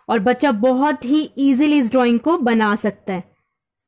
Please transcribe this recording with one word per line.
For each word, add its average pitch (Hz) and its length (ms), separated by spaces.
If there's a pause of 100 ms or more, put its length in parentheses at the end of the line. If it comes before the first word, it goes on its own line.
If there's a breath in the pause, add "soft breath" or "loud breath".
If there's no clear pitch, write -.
और 226 100
बच्चा 247 340
बहुत 262 520
ही 294 340
ईजीली 277 400
इस 233 120
ड्राइंग 240 300
को 339 180
बना 220 380
सकता 202 360
है। 175 240 (520)